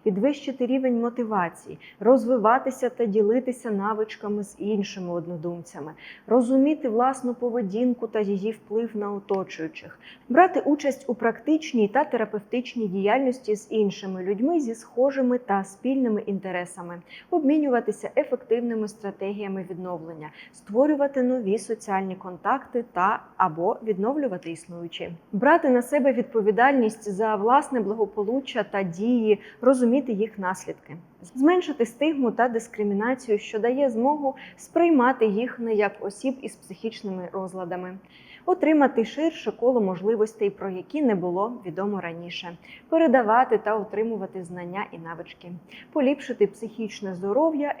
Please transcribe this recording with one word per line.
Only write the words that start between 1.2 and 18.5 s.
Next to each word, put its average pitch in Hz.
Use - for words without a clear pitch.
розвиватися 247
та 240
ділитися 226
навичками 208
з -
іншими 196
однодумцями, 170
розуміти 269
власну 247
поведінку 233
та 220
її 202
вплив 220
на 202
оточуючих, 185
брати 349
участь 285
у 247
практичній 233
та 262
терапевтичній 226
діяльності 214
з 202
іншими 196
людьми 233
зі 226
схожими 254
та 196
спільними 247
інтересами, 175
обмінюватися 277
ефективними 233